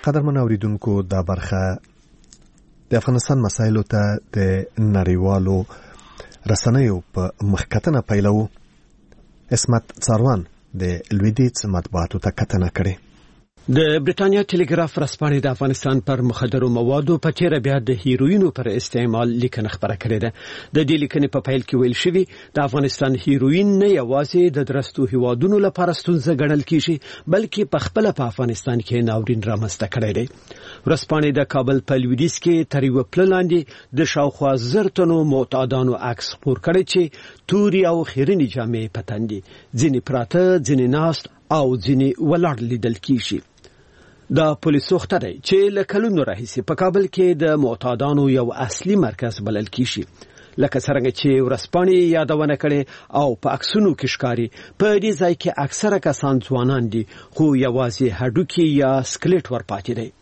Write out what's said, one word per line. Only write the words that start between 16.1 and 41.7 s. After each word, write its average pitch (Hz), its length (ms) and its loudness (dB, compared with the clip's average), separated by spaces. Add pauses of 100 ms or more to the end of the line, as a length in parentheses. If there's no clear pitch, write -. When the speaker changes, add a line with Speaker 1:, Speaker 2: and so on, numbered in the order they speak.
Speaker 2:
مخدرو 127 480 0
موادو 135 480 2
په 160 160 0
تیره 165 260 2
بیا 139 220 2
د 127 160 0
هیروینو 139 540 4
پر 123 140 -4
استعمال 117 680 0
لیکنه 113 320 -2
خپره 104 300 -4
کړې 113 200 0
ده. 113 60 -2 (460)
د 151 120 -6
دې 156 160 0
لیکنې 143 300 -2
په 139 140 -2
پیل 131 200 -2
کې - 140 -6
ویل 123 220 -2
شوي، 180 200 0 (320)
د 147 80 0
افغانستان 135 600 -2
هیروین 143 580 2
نه 202 140 4
یوازې 143 640 0
د 143 120 -2
درستو 139 440 -2
هیوادونو 127 520 2
لپاره 180 360 0
ستونزه 165 400 0
ګڼل 147 280 2
کیږي، 160 260 2 (380)
بلکې 208 400 -2
په 151 140 0
خپله 214 340 0
په - 100 0
افغانستان 120 540 -2
کې 120 240 0
ناورین 110 400 -2
رامنځته 107 460 -4
کړی 113 220 0
دی. 117 80 -2 (640)
ورځپاڼې 151 520 0
د 139 160 0
کابل 131 360 0
په 131 120 2
لویدیځ 127 400 0
کې 165 320 2
تر 135 140 2
یوه 127 220 2
پله 185 220 4
لاندې 180 260 2 (400)
د 156 140 2
شاوخوا 143 400 0 (160)
زر 196 220 2 (100)
تنو 165 180 4 (140)
معتادانو 127 640 0 (120)
عکس - 260 -8
خپور 131 320 -2
کړی 180 220 2
چې 180 100 2 (500)
تورې 190 400 4
او 170 60 0 (140)
خیرنې 143 440 2
جامې 113 400 -4
په 113 60 -8 (100)
تن 107 220 -4
دي. 95 100 -10 (320)
ځینې 135 320 2
پراته، 175 500 2 (100)
ځینې 131 200 4 (100)
ناست 160 320 -2 (300)
او 135 160 2